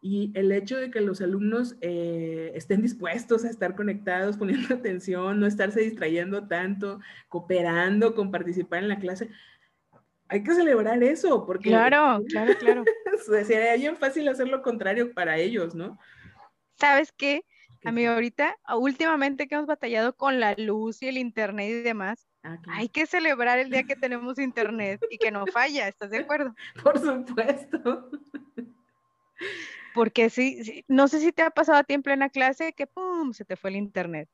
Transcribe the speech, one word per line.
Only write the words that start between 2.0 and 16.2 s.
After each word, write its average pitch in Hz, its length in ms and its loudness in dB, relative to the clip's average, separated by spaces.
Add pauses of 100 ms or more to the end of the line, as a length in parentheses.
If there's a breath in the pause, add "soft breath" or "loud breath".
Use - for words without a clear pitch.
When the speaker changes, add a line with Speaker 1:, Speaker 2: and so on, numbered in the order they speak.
Speaker 1:
estén 196 280 0
dispuestos 226 640 -2
a - 20 -2
estar 190 260 -4
conectados, 202 640 -2
<laughs> 214 300 -2
poniendo 262 60 2
atención, 190 680 -4
no 202 60 4
estarse 208 340 0
distrayendo 196 680 -2
tanto, 196 520 -4 (300 loud breath)
cooperando 180 840 2
con 196 160 -2
participar 180 520 -2
en 202 80 -2
la 196 80 -4
clase, 190 320 -6 (1000 loud breath)
hay 202 140 0
que 311 120 2
celebrar 240 480 4
eso, 285 440 2
porque 185 160 -4
Speaker 2:
Claro, 240 680 6
claro, 330 280 4
claro. 247 340 4 (140)
Speaker 1:
<laughs> 381 140 -2
o - 140 -2
sea, 208 140 4
sería 226 300 4
bien 294 200 0
fácil 285 320 0
hacer 254 200 -2
lo 262 120 0
contrario 233 540 -2
para 165 240 0
ellos, 180 360 -2
¿no? 190 240 -10 (800 loud breath)